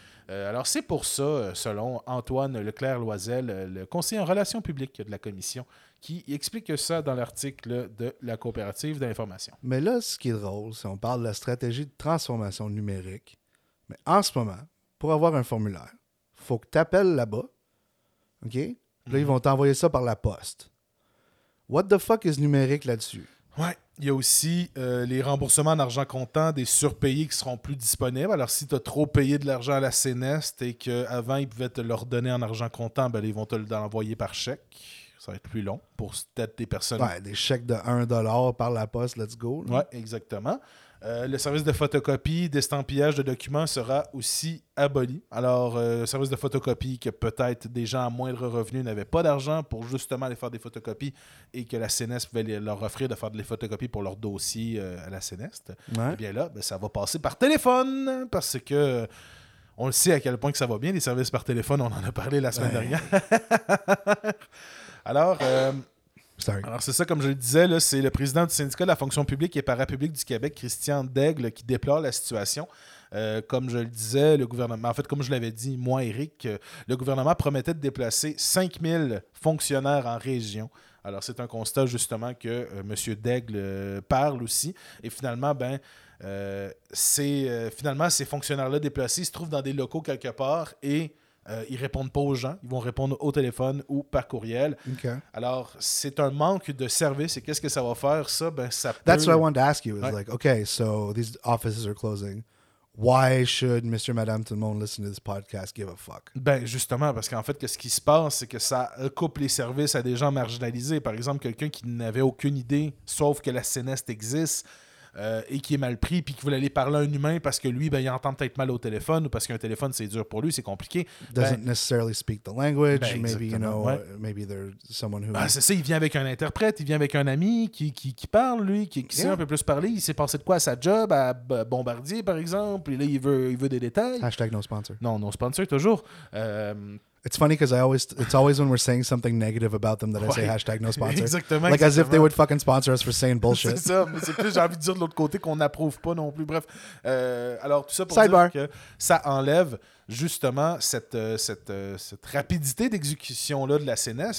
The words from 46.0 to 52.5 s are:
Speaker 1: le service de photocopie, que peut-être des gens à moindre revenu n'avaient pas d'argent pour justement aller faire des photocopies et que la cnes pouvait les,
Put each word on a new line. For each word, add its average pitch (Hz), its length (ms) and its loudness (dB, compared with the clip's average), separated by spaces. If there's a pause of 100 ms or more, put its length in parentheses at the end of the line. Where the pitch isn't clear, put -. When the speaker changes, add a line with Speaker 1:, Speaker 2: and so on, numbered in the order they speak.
Speaker 1:
le 117 60 -2
service 135 240 -2
de 135 60 0
photocopie, 127 640 -2
que 120 120 -4
peut-être 120 580 -2
des 120 160 -4
gens 123 220 -2
à 123 40 -2
moindre 123 380 -4
revenu 120 340 -2
n'avaient 107 220 -4
pas 165 180 2
d'argent 151 400 2
pour 117 240 -10
justement 131 400 -4
aller 123 100 -6
faire 123 140 -8
des 117 80 -10
photocopies 117 540 -10 (400)
et 123 140 -10
que 123 100 -6
la 113 120 -2
cnes 120 280 -4 (120)
pouvait 117 140 -2
les, 110 180 -6